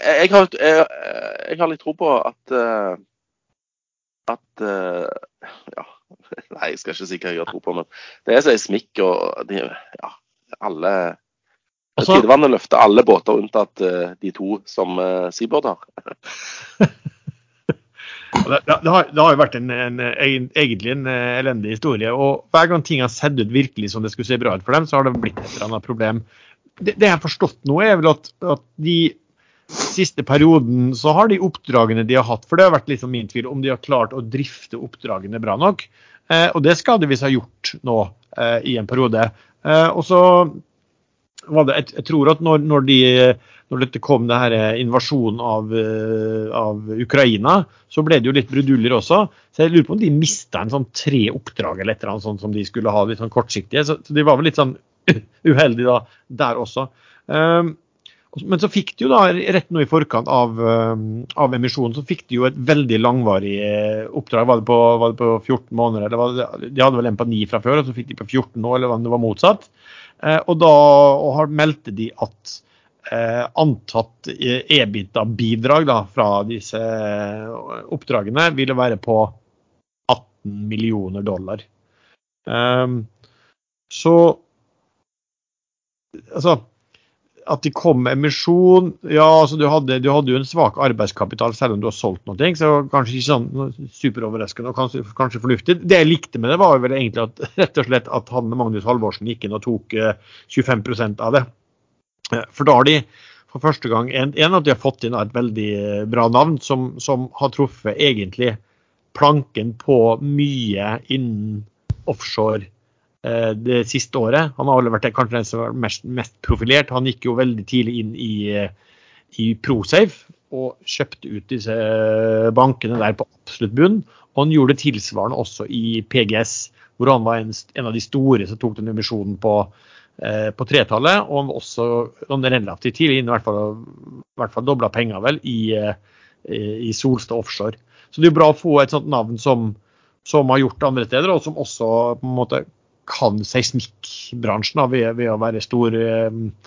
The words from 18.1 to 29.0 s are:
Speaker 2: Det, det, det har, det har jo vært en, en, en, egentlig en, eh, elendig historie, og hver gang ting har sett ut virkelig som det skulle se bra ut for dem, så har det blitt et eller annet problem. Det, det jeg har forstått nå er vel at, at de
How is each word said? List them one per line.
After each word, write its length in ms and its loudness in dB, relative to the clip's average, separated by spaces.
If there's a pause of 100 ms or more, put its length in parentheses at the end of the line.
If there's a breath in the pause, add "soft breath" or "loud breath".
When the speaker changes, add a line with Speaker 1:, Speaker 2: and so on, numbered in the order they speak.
Speaker 2:
Det, 300 0
det, 80 4 (100)
det 80 2
har, 160 4
det 140 4
har 100 8
jo 80 4
vært 160 -2
en, 160 -6
en, 280 -6
en, 480 -2 (120)
egentlig 320 -2
en, 160 -6
eh, 320 -2
elendig 320 -2
historie, 400 -2
og 400 -2
hver 160 6
gang 160 0
ting 160 -2
har 80 0
sett 320 -4
ut 80 0
virkelig 420 -2
som 140 -6
det 80 -4
skulle 160 -10
se 100 0
bra 160 0
ut 120 -8
for 100 2
dem, 100 2
så 120 0
har 80 2
det 160 -2
blitt 180 -6
et 140 -14
eller 160 -8
annet 160 -8
problem. 340 -4 (560 soft breath)
Det, 160 -4
det 160 4
jeg 60 4
har 80 -4
forstått 340 -2 (100)
nå 160 2
er 140 4
vel 160 4
at, 160 -2 (160)
at 180 -2 (140)
de 220 0 (760)